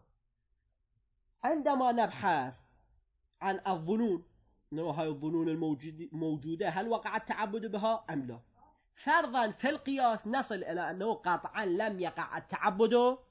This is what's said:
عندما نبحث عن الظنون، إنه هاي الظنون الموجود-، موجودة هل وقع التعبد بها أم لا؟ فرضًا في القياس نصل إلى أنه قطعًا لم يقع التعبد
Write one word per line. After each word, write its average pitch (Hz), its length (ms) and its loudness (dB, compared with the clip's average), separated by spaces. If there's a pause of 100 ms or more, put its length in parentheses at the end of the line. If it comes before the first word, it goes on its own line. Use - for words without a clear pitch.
(1500)
عندما 269 480 2
نبحث 170 600 2 (880)
عن 190 260 -2
الظنون، 180 580 0 (480)
إنه 160 180 -2
هاي 156 180 -2
الظنون 156 400 0
الموجود-، 160 640 -4
موجودة 160 560 -2
هل 185 200 -2
وقع 214 280 -2
التعبد 214 500 -4
بها 214 440 -2
أم 139 160 -4
لا؟ 117 140 -10 (640)
فرضًا 269 460 4
في - 180 -2
القياس 262 580 0
نصل 240 280 -2
إلى 170 360 -4
أنه 196 240 -2
قطعًا 180 520 -2
لم 190 340 0
يقع 165 380 -4
التعبد 220 800 4 (120)